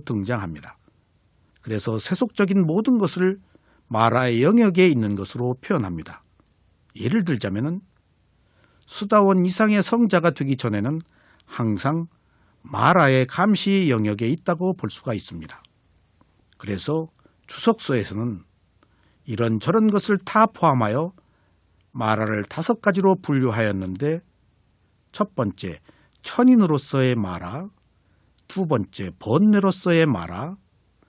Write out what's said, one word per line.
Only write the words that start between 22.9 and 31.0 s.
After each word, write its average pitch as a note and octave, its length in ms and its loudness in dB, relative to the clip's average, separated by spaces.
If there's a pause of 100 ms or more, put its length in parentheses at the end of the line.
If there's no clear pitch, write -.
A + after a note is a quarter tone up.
분류하였는데 A2+ 1000 -2 (920)
첫 - 220 -4
번째, G2 460 -6 (420)
천인으로서의 D#3 920 4
마라, G2 520 -8 (800)
두 F#3+ 180 -4
번째, G#2 520 -4
번뇌로서의 F#3 880 2
마라, G#2 500 -6 (520)